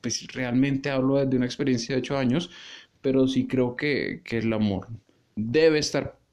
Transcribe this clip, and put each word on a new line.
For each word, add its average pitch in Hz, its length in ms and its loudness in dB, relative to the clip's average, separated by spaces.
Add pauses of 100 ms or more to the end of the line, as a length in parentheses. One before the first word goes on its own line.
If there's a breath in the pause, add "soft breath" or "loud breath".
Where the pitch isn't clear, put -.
pues - 320 -6
realmente 131 560 0
hablo 135 280 2
desde 135 200 2
una 123 80 2
experiencia 127 500 -2
de 127 60 0
ocho 139 160 -4
años, 135 320 0 (520 loud breath)
pero 131 260 4
sí 131 200 0
creo 123 280 0
que, 131 480 -2
que 117 140 -4
el 110 160 0
amor 104 340 0 (480)
debe 151 440 4
estar - 400 -4 (140)